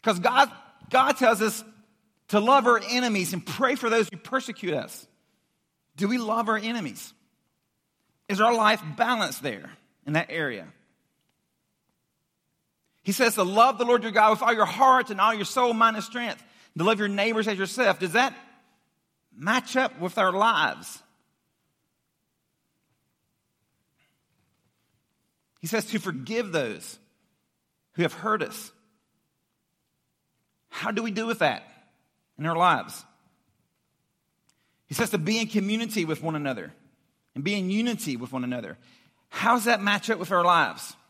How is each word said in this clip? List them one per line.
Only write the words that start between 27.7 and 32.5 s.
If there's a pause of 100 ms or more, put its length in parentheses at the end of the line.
who
have
hurt
us. (2000)
How
do
we
do
with
that (760)
in
our